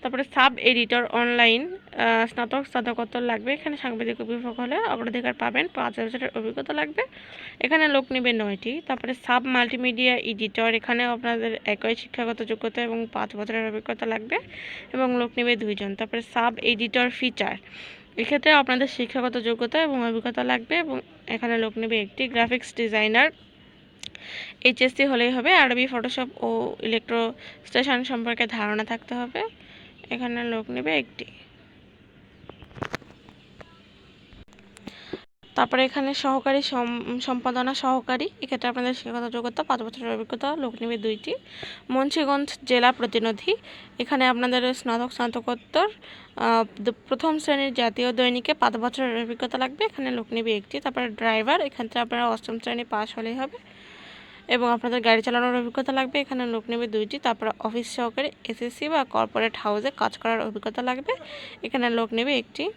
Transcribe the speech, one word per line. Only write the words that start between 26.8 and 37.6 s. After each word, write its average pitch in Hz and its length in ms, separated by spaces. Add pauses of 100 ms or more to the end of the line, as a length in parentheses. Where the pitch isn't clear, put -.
ইলেকট্রো 226 380 (460)
স্টেশন 254 380
সম্পর্কে 240 420
ধারণা 214 380
থাকতে 226 300
হবে, 247 280 (720)
এখানে 240 300
লোক 226 260
নেবে 254 280
একটি। - 280 (4000)
তারপরে 254 300
এখানে 269 300
সহকারী 269 480
সম-, 240 580
সম্পাদনা 247 540